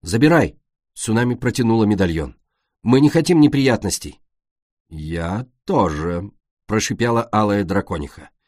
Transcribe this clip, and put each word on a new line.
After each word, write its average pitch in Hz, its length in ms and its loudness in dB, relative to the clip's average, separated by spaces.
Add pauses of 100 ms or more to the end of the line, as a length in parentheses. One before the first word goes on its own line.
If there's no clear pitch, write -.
«Забирай!» 117 540 2 (380)
Цунами 120 400 -2
протянула 113 500 0
медальон. 87 520 -2 (460)
«Мы 127 180 4
не 147 100 4
хотим 165 300 2
неприятностей». 135 800 0 (680)
«Я 82 580 -8 (180)
тоже», 87 680 -2 (360)
прошипела 110 560 0
алая 104 420 0
дракониха. 87 680 -6 (180)